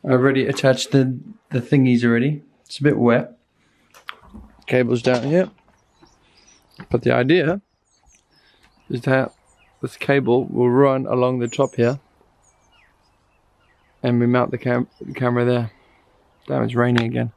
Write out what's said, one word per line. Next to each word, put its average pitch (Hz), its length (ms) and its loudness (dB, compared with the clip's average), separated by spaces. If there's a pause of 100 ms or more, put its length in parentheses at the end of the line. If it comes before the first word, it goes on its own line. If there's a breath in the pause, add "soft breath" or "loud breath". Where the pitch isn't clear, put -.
I 139 80 -2
already 131 340 2
attached 131 460 0
the, 131 260 2 (320)
the 123 120 -4
thingies 127 420 2
already. 123 400 0 (220)
It's - 120 -18
a 135 60 -8
bit 151 140 2
wet. - 400 0 (1300)
Cable's 120 340 0
down 123 220 0
here. 175 260 0 (1400 soft breath)
But 123 120 -2
the 123 80 2
idea 156 500 0 (1300 soft breath)
is 120 120 -8
that 131 320 -2 (480)
this - 140 -10
cable 131 500 0
will 123 240 0
run 135 380 2
along 127 320 -2
the 120 80 -2
top 135 280 -2
here. 123 240 0 (2000)
And 120 160 0
we 120 80 2
mount 123 240 0
the 123 60 -8
cam-, 123 320 -4 (120)
the - 120 -14
camera 120 320 -2
there. 120 260 -2 (760 soft breath)
Damn, 131 160 -2
it's 117 120 -4
raining 120 300 2
again. 120 320 -4